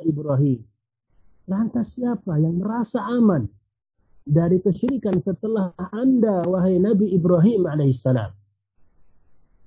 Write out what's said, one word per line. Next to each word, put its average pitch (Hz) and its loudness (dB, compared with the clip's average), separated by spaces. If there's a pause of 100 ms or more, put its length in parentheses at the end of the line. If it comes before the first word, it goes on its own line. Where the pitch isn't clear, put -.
Ibrahim?" 143 0 (880)
Lantas 220 -4
siapa 233 -4
yang 170 0
merasa 226 -4
aman 208 0 (720)
dari 170 2
kesyirikan 208 -2
setelah 196 -4 (160)
Anda, 220 0
wahai 185 2
Nabi 202 2
Ibrahim 180 4
alaihissalam? 131 0 (1400)